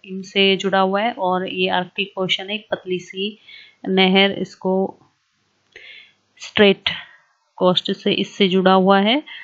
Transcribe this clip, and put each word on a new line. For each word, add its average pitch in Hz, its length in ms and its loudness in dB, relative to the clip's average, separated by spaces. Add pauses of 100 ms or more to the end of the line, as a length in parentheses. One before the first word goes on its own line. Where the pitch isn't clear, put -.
इनसे 190 500 0
जुड़ा 190 240 0
हुआ 190 220 0
है, 233 100 -2
और 185 360 -2
ये 185 220 -4
Arctic 185 480 -4
Ocean 190 320 -4
एक 208 220 -8
पतली 185 280 -6
सी 196 400 -10 (480)
नहर 190 440 4
इसको - 640 -6 (1400)
straight 196 520 2 (640)
coast 180 360 0
से, 196 220 -4
इससे 196 360 -2
जुड़ा 185 240 2
हुआ 190 260 4
है। 226 240 0 (200)